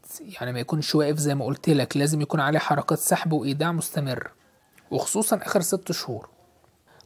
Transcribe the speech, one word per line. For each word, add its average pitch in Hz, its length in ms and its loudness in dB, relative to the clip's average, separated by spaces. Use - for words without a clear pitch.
يعني 123 320 -8
ما 123 80 -4
يكونش 151 340 -2
واقف 151 240 4
زي 147 160 2
ما 139 100 -2
قلت 135 240 -2
لك، 139 280 4
لازم 147 240 2
يكون 147 200 0
عليه 147 180 2
حركات 147 400 0
سحب - 340 2
وإيداع 147 400 0
مستمر، 139 580 -4
وخصوصا 208 460 0
آخر - 240 2
ست 180 320 -2
شهور. - 360 -8